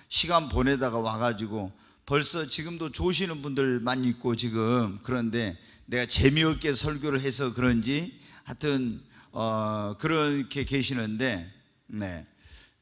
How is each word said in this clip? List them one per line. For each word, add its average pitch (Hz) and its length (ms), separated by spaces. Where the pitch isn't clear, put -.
시간 160 420
보내다가 127 480
와가지고 110 720
벌써 151 420
지금도 160 460
조시는 165 480
분들만 131 640
있고 120 320
지금. 113 640
그런데 117 540
내가 123 200
재미없게 151 680
설교를 143 460
해서 131 340
그런지 123 640
하여튼, 131 580
어, 107 680
그렇게 147 680
계시는데, 113 840
네, 92 400